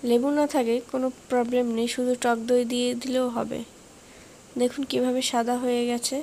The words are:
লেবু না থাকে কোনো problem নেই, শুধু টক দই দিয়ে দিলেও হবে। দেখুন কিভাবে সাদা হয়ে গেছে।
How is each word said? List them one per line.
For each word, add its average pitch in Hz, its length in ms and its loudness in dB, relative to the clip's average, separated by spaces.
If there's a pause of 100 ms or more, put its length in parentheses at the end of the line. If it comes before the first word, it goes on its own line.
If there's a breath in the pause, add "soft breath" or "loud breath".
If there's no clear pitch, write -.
লেবু 240 260 4
না 294 160 4
থাকে 254 340 2 (100)
কোনো 262 160 -2 (220)
problem 247 460 2
নেই, 233 140 0
শুধু 247 260 0
টক 240 240 0
দই 247 260 2
দিয়ে 247 300 0
দিলেও 247 340 -2
হবে। 233 300 -4 (1000 loud breath)
দেখুন 247 260 0
কিভাবে 254 380 0
সাদা 240 340 0
হয়ে 247 300 0
গেছে। 240 360 -2